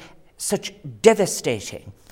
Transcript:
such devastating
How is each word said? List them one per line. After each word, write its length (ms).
such 340
devastating 920